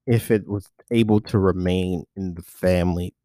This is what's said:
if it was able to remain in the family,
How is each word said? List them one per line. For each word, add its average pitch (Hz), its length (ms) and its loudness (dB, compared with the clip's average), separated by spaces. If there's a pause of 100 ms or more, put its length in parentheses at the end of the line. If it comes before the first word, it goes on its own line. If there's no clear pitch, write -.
if 117 240 0
it 104 160 0
was 101 220 -6 (240)
able 107 280 4
to - 180 -2
remain 92 680 0 (120)
in 92 180 -8
the 82 80 -14
family, 90 720 0 (100)